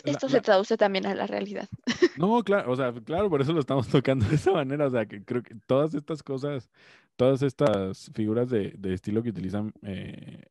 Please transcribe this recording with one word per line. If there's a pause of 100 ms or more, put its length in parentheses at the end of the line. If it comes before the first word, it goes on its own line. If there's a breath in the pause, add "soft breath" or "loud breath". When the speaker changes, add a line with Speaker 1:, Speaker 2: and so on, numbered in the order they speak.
Speaker 1:
la,
Speaker 2:
Esto
Speaker 1:
la
Speaker 2:
se
traduce
también
a
la
realidad. (160)
<laughs>
Speaker 1:
No,
claro,
o
sea, (140)
claro,
por
eso
lo
estamos
<laughs>
tocando
de
esa
manera,
o
sea,
que
creo
que (120)
todas
estas
cosas, (460 soft breath)
todas
estas
figuras
de,
de
estilo
que
utilizan, (100)
eh,